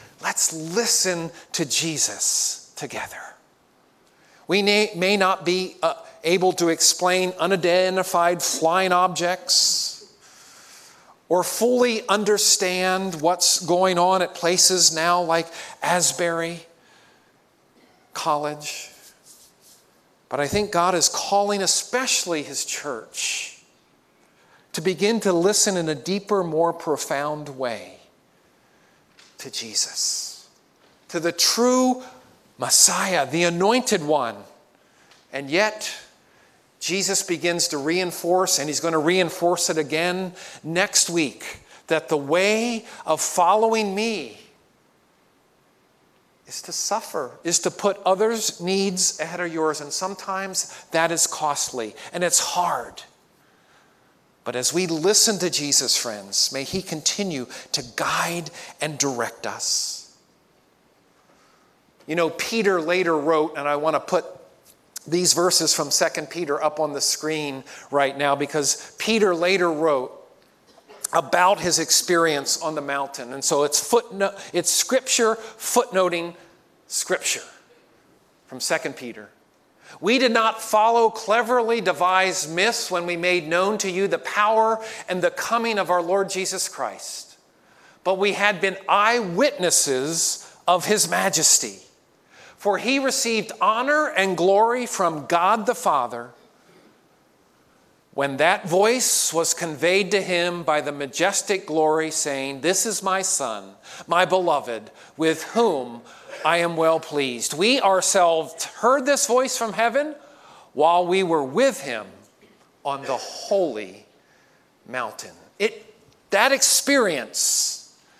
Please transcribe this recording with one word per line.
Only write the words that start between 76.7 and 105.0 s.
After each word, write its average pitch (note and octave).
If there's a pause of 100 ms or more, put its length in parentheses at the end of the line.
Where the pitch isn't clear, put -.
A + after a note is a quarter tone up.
scripture - (1040)
from B2+
Second D#3
Peter. G#2+ (720)
"We A3
did B3
not A3+
follow A3+
cleverly A3+
devised F3+
myths G3
when F3
we F3
made F3
known F#3+
to F#3+
you F#3+
the E3
power A3 (240)
and F#3
the E3+
coming A3+
of F3
our F3+
Lord F#3
Jesus F#3
Christ, - (640)
but F#3
we G3
had G3+
been F#3+ (120)
eyewitnesses F3 (200)
of F3
his G#3
majesty. E3 (760)
For G3
he C4
received A#3+ (100)
honor C4
and F#3+
glory G#3+
from D#3+
God F#3+
the B3
Father." B2 (1800)
When C#3
that F#3+
voice G#3+
was D#3+
conveyed F3
to G3
him F3
by D3+
the C#3+
majestic E3+
glory, D#3
saying, C#3
"This F3+
is G#3
my F#3+
Son, A2 (320)
my F3
beloved, D3 (280)